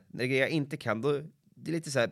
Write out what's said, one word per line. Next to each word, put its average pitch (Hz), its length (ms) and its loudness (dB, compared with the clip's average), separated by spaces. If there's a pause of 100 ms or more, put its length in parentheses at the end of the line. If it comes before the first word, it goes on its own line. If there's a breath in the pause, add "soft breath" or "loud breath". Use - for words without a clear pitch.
När - 100 -10
det 123 60 -2
är 127 40 0
grejer 131 140 2
jag 127 80 2
inte 151 260 0
kan, 113 240 -2
då, 143 200 0 (340)
det 123 160 -10
är - 20 -2
lite 165 180 -4
så 135 80 2
här, 117 140 4